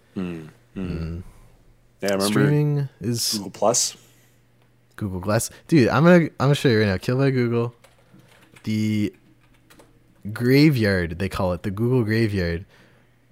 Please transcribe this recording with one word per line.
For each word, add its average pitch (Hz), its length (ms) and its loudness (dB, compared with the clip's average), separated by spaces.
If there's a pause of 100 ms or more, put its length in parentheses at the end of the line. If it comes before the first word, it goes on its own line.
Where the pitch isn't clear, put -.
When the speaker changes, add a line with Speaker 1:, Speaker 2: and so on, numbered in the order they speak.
(160)
Speaker 1:
Mm. 85 320 -8 (280)
Mm. 92 120 -6 (100)
Speaker 2:
Mm. 82 240 -8 (800)
Speaker 1:
Yeah, 202 80 -2
I - 60 0
remember 202 160 0
Speaker 2:
Streaming 147 560 0 (120)
is 117 320 -4
Speaker 1:
Google 98 180 -8
Plus. - 460 -2 (1000)
Speaker 2:
Google 92 240 -8
Glass. 104 280 -2 (200)
Dude, 127 200 4
I'm 131 160 2
gonna, 175 200 8
I'm - 140 -6
gonna 139 160 2
show - 140 0
you 110 120 4
right 107 60 2
now. 95 120 0
Killed 127 220 -2
by 139 100 2
Google. 120 440 0 (880)
The 107 460 -2 (1200)
graveyard, 110 840 2
they 95 100 -2
call 92 240 -2
it. 85 100 -6
The 107 80 -6
Google 117 340 0
graveyard. 101 600 -2 (680)